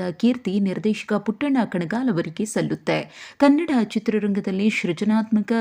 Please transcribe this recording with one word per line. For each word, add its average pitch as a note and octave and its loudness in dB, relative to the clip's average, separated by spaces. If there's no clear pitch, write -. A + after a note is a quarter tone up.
ಕೀರ್ತಿ G#3 0
ನಿರ್ದೇಶಕ G3 -2
ಪುಟ್ಟಣ್ಣ A3+ 0
ಕಣಗಾಲ್ G#3+ -2
ಅವರಿಗೆ E3 -2
ಸಲ್ಲುತ್ತೆ. G#3+ -2
ಕನ್ನಡ D4 4
ಚಿತ್ರರಂಗದಲ್ಲಿ G3+ 0
ಸೃಜನಾತ್ಮಕ, G#3+ 0